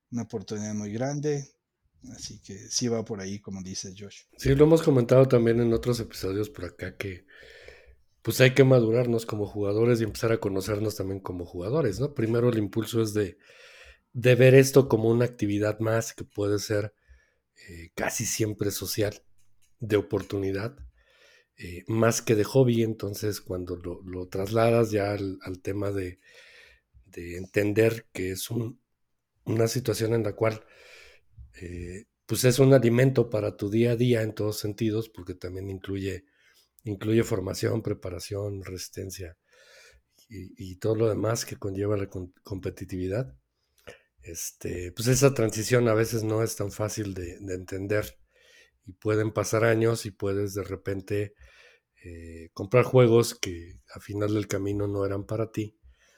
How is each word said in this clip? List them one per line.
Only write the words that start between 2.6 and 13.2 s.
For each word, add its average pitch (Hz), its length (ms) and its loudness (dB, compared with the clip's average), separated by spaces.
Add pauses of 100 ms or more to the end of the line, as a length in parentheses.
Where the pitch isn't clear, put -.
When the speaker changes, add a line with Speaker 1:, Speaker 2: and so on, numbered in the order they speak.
Speaker 1:
sí - 180 -2
va 113 180 0
por 107 160 -8
ahí, 98 180 -8
como 95 240 -12
dice 95 340 -12
Josh. 101 240 -18 (160)
Speaker 2:
Sí, 135 180 2
lo 147 100 8
hemos 160 180 6
comentado 131 440 6
también 117 340 4
en 117 120 2
otros 117 260 0
episodios 104 500 -6
por - 160 -14
acá 92 320 -12
que... 95 280 -12 (960)
Pues, - 200 0
hay 131 120 8
que 135 100 8
madurarnos 120 640 4
como 104 220 -4
jugadores 104 540 0
y - 20 0
empezar 110 280 -2
a 113 80 0
conocernos 101 560 -2
también 95 240 -6
como 90 260 -8
jugadores, 101 540 -4
¿no? 139 140 -4
Primero 117 360 2
el 117 80 2
impulso 110 440 0
es 107 120 -2
de, 104 240 -2 (760)